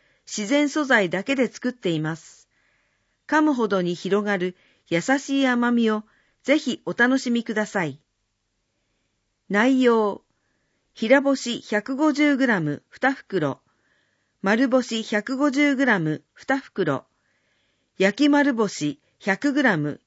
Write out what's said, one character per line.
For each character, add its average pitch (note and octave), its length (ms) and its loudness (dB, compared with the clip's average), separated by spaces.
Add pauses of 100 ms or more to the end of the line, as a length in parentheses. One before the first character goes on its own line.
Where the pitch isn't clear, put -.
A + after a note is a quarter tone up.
(240)
自 G#3 220 -10
然 C#4+ 240 2
素 D4+ 160 -2
材 A3 240 2
だ F#3 140 -4
け C#4 100 -2
で B3+ 120 0
作 - 240 -6
っ - 40 -6
て F#3+ 160 -6
い D#3 100 -2
ま D#3 160 -4
す。 - 320 -20 (800)
噛 D4+ 160 2
む D4+ 100 4
ほ A#3+ 160 0
ど F#3+ 140 0
に F3 120 -2
広 G3 300 -2
が G3+ 140 -2
る F3+ 180 -4 (320)
優 E3+ 140 0
し C#4 380 -2
い C4+ 60 2
甘 A#3+ 260 0
み A#3 180 2
を G#3+ 140 -4 (380)
ぜ C#4+ 160 4
ひ C4 280 -6
お F3 80 -6
楽 B3+ 240 2
し B3+ 120 -4
み A#3 140 0
く - 80 -6
だ G#3+ 140 -2
さ F#3+ 180 -4
い。 C#3+ 160 -8 (1500)
内 B3+ 320 2
容、 A3+ 420 2 (720)
平 B3+ 260 4
干 C#4 160 0
し A#3+ 240 -6
百 A3 360 -6
五 D4+ 180 2
十 D4 240 2
グ C4+ 80 2
ラ G#3+ 140 2
ム D3 280 -4
二 - 240 -2
袋、 D#3+ 480 -6 (800)
丸 A3 300 0
干 B3+ 100 4
し A#3 220 -6
百 G#3+ 340 -4
五 C#4+ 140 2
十 C#4+ 260 2
グ C4+ 80 0
ラ A3+ 140 2
ム D#3 340 -4
二 - 280 -4
袋、 D#3 440 -4 (920)
焼 G3+ 260 2
き D4 60 6
丸 C#4+ 240 4
干 A3 140 0
し - 340 -8 (160)
百 G#3 340 -2
グ C#4 100 0
ラ A3+ 160 2
ム D3 280 -6